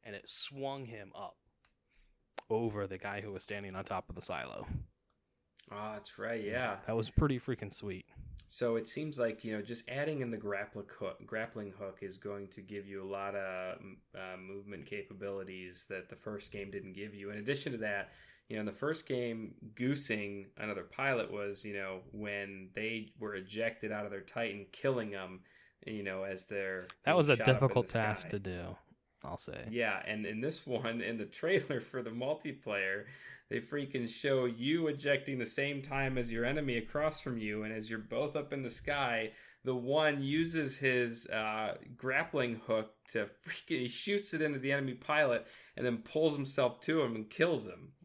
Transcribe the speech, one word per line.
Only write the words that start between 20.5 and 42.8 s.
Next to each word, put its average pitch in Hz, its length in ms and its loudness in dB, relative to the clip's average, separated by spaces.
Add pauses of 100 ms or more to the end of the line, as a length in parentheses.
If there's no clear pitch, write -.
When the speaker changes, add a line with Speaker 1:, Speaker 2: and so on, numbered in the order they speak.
Speaker 2:
another 104 260 -2
pilot 131 480 2
was, 101 320 -4
you 104 100 -6
know, 95 280 -4 (100)
when 101 640 -4
they 110 440 -2
were 104 180 -4
ejected 107 580 -2
out 104 100 -2
of 101 80 -4
their 98 80 -4
Titan, 101 540 -4
killing 117 420 0
'em, 92 280 -8 (440)
you 107 160 -4
know, 95 200 -2
as 95 240 -4
they're 95 400 -2 (180)
Speaker 1:
That 147 80 6
Speaker 2:
being 185 40 8
Speaker 1:
was 147 120 8
a 127 80 10
Speaker 2:
shot 123 180 8
up 127 160 6
in - 60 6
Speaker 1:
difficult 120 100 4
Speaker 2:
the - 0 -
Speaker 1:
task 107 400 2
Speaker 2:
sky. - 40 -10
Speaker 1:
to 104 80 0
do, 87 360 -4 (480)
I'll 147 140 -6
say. - 320 -8
Speaker 2:
Yeah, 110 360 2
and 107 200 -2
in 107 160 -2
this 151 260 -2
one, 117 340 0
in 110 160 0
the 104 80 -2
trailer 160 540 2
for 127 220 -4
the 117 80 -4
multiplayer, 110 960 0 (420)
they - 140 0
freaking 135 480 -2
show 131 360 4
you 135 420 2
ejecting 139 520 2
the 117 60 0
same 139 360 0
time 135 360 0
as 117 140 0
your 117 140 0
enemy 135 320 2
across 151 440 0
from 123 160 -2
you, 107 260 0
and 110 100 -2
as 110 160 -4
you're 113 100 -2
both 123 360 0
up 147 160 -2
in 139 120 -2
the 123 60 -2
sky, 120 640 2 (320)
the 131 120 2
one 143 480 4
uses 156 560 2
his, 123 480 4
uh, 110 500 0 (180)
grappling 131 600 2 (100)
hook 110 300 2 (140)